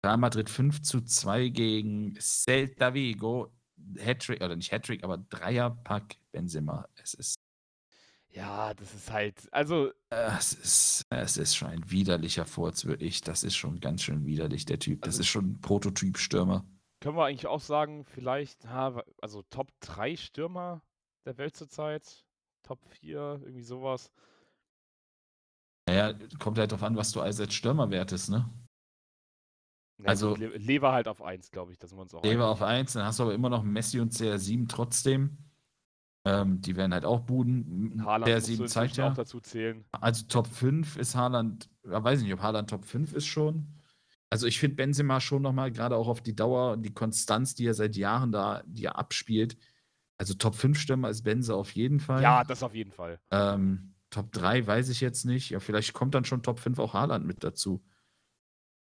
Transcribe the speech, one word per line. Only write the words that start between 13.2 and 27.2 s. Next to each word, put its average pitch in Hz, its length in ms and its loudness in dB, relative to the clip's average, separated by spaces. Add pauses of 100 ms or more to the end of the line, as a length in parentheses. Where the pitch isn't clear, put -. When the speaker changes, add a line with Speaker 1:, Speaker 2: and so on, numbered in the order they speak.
Speaker 1:
Das - 200 -4
ist - 140 -2
schon 82 240 -4
ganz - 220 -2
schön 76 240 -2
widerlich, 76 400 -2
der - 120 0
Typ. - 240 -4
Das - 120 -2
Speaker 2:
Also - 80 -2
Speaker 1:
ist 95 60 2
schon 101 240 0
ein - 80 -10
Prototyp-Stürmer. 95 1040 0 (360)
Speaker 2:
können 151 160 -6
wir 160 80 4
eigentlich 139 240 -2
auch 147 120 -2
sagen, 151 440 -2
vielleicht, 131 640 -6
ha, 131 260 -4
wa-, 120 100 -8 (160)
also 104 300 -10
Top 135 200 -6 (100)
drei 117 360 -6
Stürmer 175 680 -8 (440)
der 123 120 -10
Welt 147 180 -8
zurzeit, 151 680 -10 (380)
Top - 240 -14
vier, 147 560 -10
irgendwie 131 220 -16
sowas. 127 460 -6 (1800)
Speaker 1:
Naja, 104 260 4 (240)
kommt 110 200 -2
halt 107 140 2
drauf 98 100 -4
an, 110 140 0
was 107 160 0
du - 80 -4